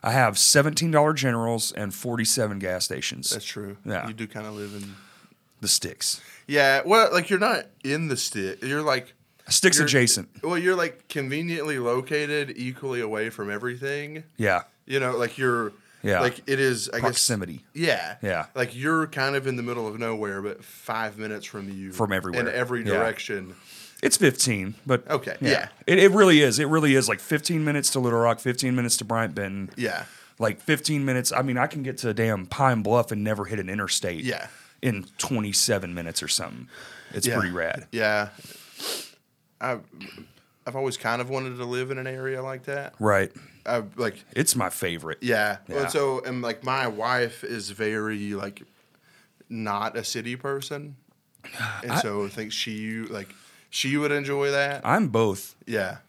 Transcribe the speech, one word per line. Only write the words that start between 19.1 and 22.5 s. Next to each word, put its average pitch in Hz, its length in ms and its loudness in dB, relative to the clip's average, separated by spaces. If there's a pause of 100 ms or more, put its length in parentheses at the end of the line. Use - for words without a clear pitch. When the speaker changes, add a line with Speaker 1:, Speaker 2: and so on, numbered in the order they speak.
Speaker 2:
of 135 120 -2
in 127 100 -2
the 120 60 -4
middle 120 220 -4
of 110 140 -6
nowhere, 107 420 -4
but 101 220 -8
five 110 540 -8
minutes 107 280 -8
from 98 240 -10
you 95 220 -10
Speaker 1:
From 101 220 2
everywhere. 95 280 0
Speaker 2:
in - 60 0
every 120 380 -2